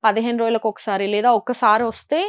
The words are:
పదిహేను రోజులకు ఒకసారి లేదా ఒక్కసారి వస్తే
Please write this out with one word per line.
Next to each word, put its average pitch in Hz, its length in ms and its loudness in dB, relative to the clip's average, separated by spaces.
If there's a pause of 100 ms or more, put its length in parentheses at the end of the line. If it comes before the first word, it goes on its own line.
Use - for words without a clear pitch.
పదిహేను 226 380 0
రోజులకు 226 280 0
ఒకసారి 202 400 -4
లేదా 208 240 2
ఒక్కసారి 226 520 2
వస్తే 294 440 -4